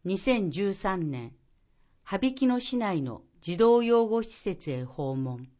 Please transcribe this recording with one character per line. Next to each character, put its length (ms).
二 140
千 320
十 240
三 380
年、 240
羽 260
曳 180
野 120
市 180
内 240
の 200
児 160
童 260
養 240
護 160
施 80
設 400
へ 120
訪 320
問。 340